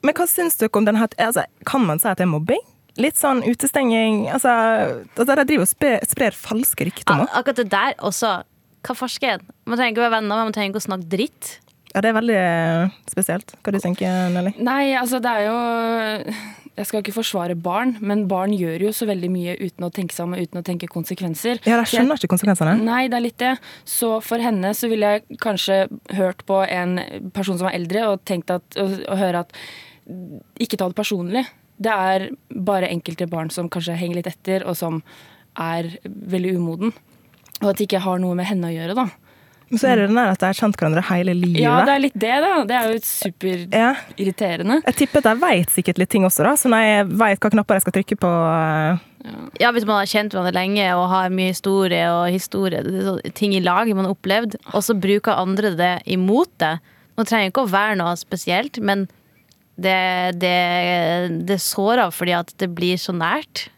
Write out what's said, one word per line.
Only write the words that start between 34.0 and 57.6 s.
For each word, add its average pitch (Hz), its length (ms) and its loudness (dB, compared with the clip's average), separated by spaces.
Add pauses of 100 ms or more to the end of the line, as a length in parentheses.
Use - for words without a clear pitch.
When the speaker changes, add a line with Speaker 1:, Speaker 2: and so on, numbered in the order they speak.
Speaker 3:
litt 175 100 -4
etter, 185 400 -4
og 175 100 -4
som 160 260 -4 (560)
er 165 460 -4
veldig 185 520 -4
umoden. 175 360 -2 (720)
Og 202 80 4
at 196 80 2
det 208 100 0
ikke 190 120 0
har 185 180 0
noe 180 160 0
med 180 100 -2
henne 185 240 -2
å 170 80 -4
gjøre, 165 180 -4
da. 247 140 0 (600)
Speaker 1:
Men 233 120 0
så 269 80 4
er 247 80 6
det 202 100 4
den 208 80 4
der 240 160 4
at 190 80 0
de 185 80 2
har 190 80 2
kjent 208 240 0
hverandre 156 240 2
hele 180 320 0
livet. 175 240 2
Speaker 3:
Ja, 240 260 6
det 277 120 6
er - 20 2
litt 277 160 0
det, 220 260 0
da. 339 240 2
Det 226 120 0
er 240 100 2
jo 185 840 -4
Speaker 1:
Ja. 226 240 4
Speaker 3:
superirriterende. 190 880 -2
Speaker 1:
Jeg 247 140 0
tipper - 220 4
at 226 60 6
de 220 140 6
vet 220 320 2
sikkert 180 260 0
litt 185 120 2
ting 190 140 4
også, 170 200 2
da. 269 120 4
Så 254 120 2
når 226 140 6
jeg 208 240 4 (100)
vet 214 240 2
hva 214 100 2
knapper 208 260 4
jeg 190 80 0
skal 190 120 0
trykke 202 240 -2
på, 180 80 2
eh. 160 760 2 (220)
Speaker 3:
Ja. - 60 -16 (260)
Speaker 2:
Ja, 240 160 4
hvis 233 140 0
man 214 100 4
har 196 80 0
kjent 208 240 0
hverandre 180 240 -2
lenge 190 400 2
og 180 160 2
har 185 200 2
mye 185 200 0
historie 185 560 0
og 170 240 2
historie, 185 540 -2
det 185 100 -4
er 190 140 -2
sånn 180 260 -6
ting 202 200 0
i 190 60 2
lag 180 300 2
man 190 160 0
har 190 80 -2
opplevd, 202 400 0 (180)
og 202 140 0
så 226 80 2
bruker 202 400 2
andre 190 400 0
det 180 200 2 (120)
imot 196 520 2
det. 160 180 0 (420)
Nå 226 80 2
trenger 214 220 2
det 185 40 -6
ikke 262 140 0